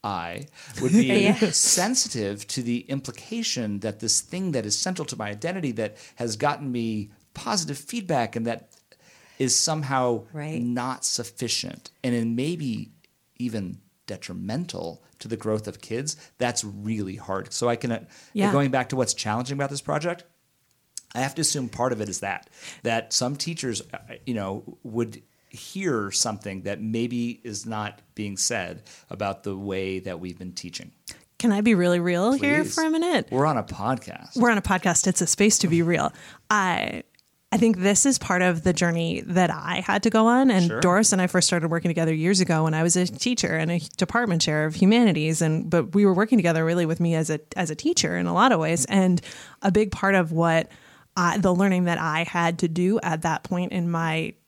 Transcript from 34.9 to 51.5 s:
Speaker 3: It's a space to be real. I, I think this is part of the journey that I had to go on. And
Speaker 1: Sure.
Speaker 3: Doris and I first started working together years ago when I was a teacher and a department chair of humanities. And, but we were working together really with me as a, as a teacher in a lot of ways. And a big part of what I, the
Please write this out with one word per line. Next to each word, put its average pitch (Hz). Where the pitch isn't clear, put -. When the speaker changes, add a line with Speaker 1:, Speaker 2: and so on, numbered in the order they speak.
Speaker 3:
It's 180
a 170
space -
to 196
be 165
real. 170
I, 190
I 190
think 220
this 202
is 269
part 180
of 175
the 180
journey 165
that 180
I -
had 202
to 226
go 220
on. 254
And 190
Speaker 1:
Sure. 131
Speaker 3:
Doris 185
and 190
I 180
first 180
started 170
working 170
together 165
years 175
ago 160
when 160
I 156
was 170
a 180
teacher -
and 160
a 170
department 190
chair 151
of 156
humanities. 175
And, 160
but 165
we 202
were 185
working 220
together 165
really 170
with 160
me 170
as 160
a, 151
as 175
a 151
teacher 175
in 175
a 175
lot 226
of 180
ways. 160
And 185
a 202
big 208
part 196
of 170
what 165
I, 175
the 190